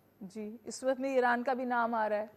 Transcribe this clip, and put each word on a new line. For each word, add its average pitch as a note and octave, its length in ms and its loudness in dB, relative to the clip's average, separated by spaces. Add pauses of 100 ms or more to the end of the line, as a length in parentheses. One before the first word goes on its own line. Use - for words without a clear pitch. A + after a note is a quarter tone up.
(240)
जी, G#3+ 440 -10
इस A#3 160 -10
वक्त C4 160 0
में C4+ 180 0
ईरान B3 260 4
का C4 100 2
भी B3+ 120 -2
नाम A#3+ 300 0
आ G#3+ 120 2
रहा G#3 120 0
है। G#3+ 180 -6